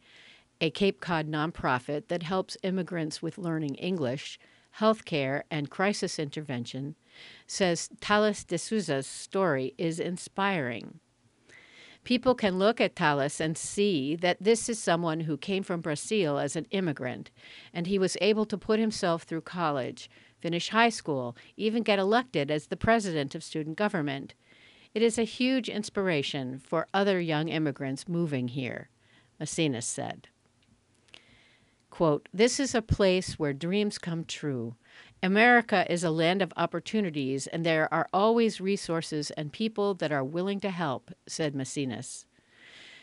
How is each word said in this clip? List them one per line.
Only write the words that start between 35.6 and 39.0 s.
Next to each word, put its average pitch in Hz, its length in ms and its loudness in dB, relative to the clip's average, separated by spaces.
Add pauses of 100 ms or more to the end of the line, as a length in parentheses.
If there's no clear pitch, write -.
is 170 120 0
a 170 60 2
land 165 320 4
of 170 160 -2
opportunities, 160 880 0
and 165 180 -4
there 160 300 4
are 160 180 2
always 220 500 4
resources 165 680 -2